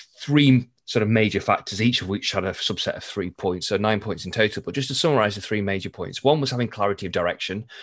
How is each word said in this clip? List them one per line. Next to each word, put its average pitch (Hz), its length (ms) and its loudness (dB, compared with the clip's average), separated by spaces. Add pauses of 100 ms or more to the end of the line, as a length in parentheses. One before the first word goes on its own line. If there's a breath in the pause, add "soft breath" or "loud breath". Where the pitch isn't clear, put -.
(180)
three 143 520 6 (160)
sort 110 180 0
of 104 60 2
major 107 300 4
factors, 101 440 -2
each 120 180 2
of 92 80 -6
which - 220 -4
had 95 120 -2
a 95 80 -2
subset - 440 -4
of - 80 -12
three 92 260 -6
points, 90 380 -4
so 101 100 0
nine 107 220 2
points 104 260 -8
in 90 60 -8
total. 107 320 0
But 143 100 -6
just 135 140 -4
to 135 80 -4
summarize 117 400 2
the 101 60 -10
three 107 200 -2
major 98 300 -4
points, - 320 -10
one 147 180 4
was 135 80 -2
having 120 180 -2
clarity 101 380 -2
of 87 60 -6
direction. 92 540 -2 (180 loud breath)